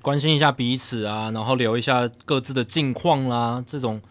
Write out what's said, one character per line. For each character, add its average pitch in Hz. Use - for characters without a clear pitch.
关 143
心 156
一 143
下 147
彼 123
此 117
啊， 107
然 110
后 131
聊 117
一 123
下 123
各 139
自 139
的 131
近 139
况 139
啦， 120
这 147
种， 110